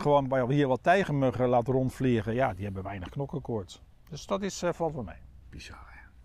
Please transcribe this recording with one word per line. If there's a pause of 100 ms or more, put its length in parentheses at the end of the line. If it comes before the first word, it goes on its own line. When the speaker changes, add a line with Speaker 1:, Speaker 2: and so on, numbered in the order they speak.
Speaker 1:
gewoon
bij,
hier
wat
tijgermuggen
laat
rondvliegen,
ja,
die
hebben
weinig
knokkenkoorts. (280)
Dus
dat
is,
eh,
valt
wel
mee. (280)
Speaker 2:
Bizar,
hè? (240)